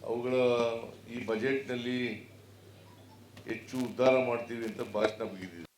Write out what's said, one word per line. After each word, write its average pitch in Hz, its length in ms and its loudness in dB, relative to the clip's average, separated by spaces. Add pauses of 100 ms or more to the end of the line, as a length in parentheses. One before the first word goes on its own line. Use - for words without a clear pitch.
ಅವುಗಳ 120 320 0 (760)
ಈ 117 140 -6
ಬಜೆಟ್‌ನಲ್ಲಿ 123 760 0 (1500)
ಹೆಚ್ಚು 120 280 -6
ಉದ್ಧಾರ 127 500 4
ಮಾಡ್ತೀವಿ 117 380 -2
ಅಂತ 107 160 -6
ಭಾಷಣ 110 420 0
ಬಿಗಿದಿದೆ. 92 360 -8 (180)